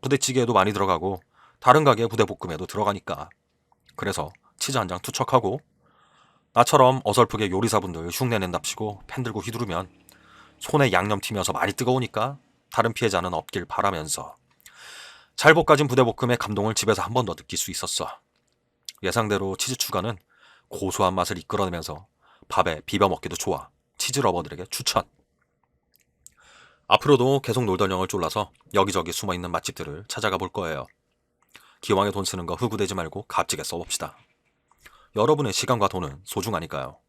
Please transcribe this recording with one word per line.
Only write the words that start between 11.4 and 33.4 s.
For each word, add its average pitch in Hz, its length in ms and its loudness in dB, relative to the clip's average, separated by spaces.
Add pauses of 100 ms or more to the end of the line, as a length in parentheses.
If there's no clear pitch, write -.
많이 92 220 -2
뜨거우니까 127 640 -2 (320)
다른 113 240 0
피해자는 92 400 0
없길 82 320 -6
바라면서, 101 680 -4 (1000)
잘 156 160 8
볶아진 151 360 6
부대볶음의 123 500 2
감동을 107 360 -2
집에서 104 280 2
한 95 100 -6
번 120 140 0
더 87 80 -6
느낄 - 240 -10
수 - 120 -6
있었어. - 380 -6 (960)
예상대로 98 540 0
치즈 127 200 -4
추가는 104 400 -4 (520)
고소한 92 460 0
맛을 90 220 -2
이끌어내면서 85 680 -4 (420)
밥에 85 380 0
비벼 101 240 4
먹기도 87 260 -6
좋아. 85 320 -4 (300)
치즈 131 220 -4
러버들에게 87 500 -2
추천. - 320 -2 (1800)
앞으로도 135 540 2
계속 123 240 -2
놀던 95 280 0
형을 92 160 -2
쫄라서 92 420 -4 (220)
여기저기 95 400 2
숨어있는 90 380 -4
맛집들을 82 580 -8
찾아가 101 300 -2
볼 92 100 -4
거예요. 80 380 -6 (960)
기왕에 101 280 4
돈 98 140 -4
쓰는 90 220 -6
거 87 80 -4
흑우대지 104 400 -2
말고 87 300 -6
값지게 - 400 -2